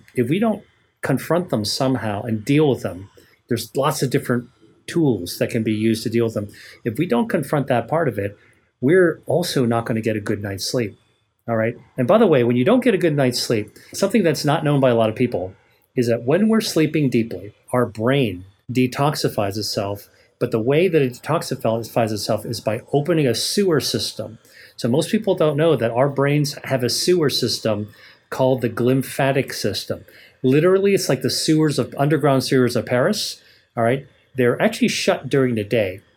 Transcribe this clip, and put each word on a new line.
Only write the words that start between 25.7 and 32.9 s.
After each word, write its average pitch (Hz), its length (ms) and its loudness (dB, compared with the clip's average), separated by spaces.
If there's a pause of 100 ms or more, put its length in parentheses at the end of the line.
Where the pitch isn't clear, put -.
that 117 140 -2
our 139 180 2
brains 143 560 0
have 127 180 -2
a 123 60 0
sewer 170 400 2
system 107 600 -2 (400)
called 131 300 2
the 120 100 -2
glymphatic 131 840 0
system. - 500 -6 (380)
Literally, 185 520 4
it's - 140 0
like 147 140 0
the 127 80 -2
sewers 156 500 2
of, 117 180 -4
underground 143 460 2
sewers 127 320 2
of 107 100 -2
Paris, 151 560 -2 (360)